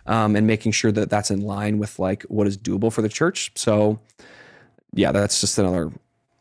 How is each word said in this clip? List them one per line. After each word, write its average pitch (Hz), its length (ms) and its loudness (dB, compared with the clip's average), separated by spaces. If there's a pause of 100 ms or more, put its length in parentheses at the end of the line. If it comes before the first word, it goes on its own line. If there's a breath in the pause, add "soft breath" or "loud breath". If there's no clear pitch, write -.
um, 107 300 2
and 107 120 4
making 110 240 2
sure 110 200 2
that 104 180 0
that's 104 200 0
in 98 120 0
line 104 360 -4
with, 104 220 -6
like, 95 240 -2
what 104 240 0
is 101 100 -2
doable 98 340 -2
for 113 100 -2
the 107 80 -2
church. - 460 -2
So, 107 440 2 (920 loud breath)
yeah, 90 180 2
that's 101 300 0
just - 160 -2
another, 87 340 0 (500)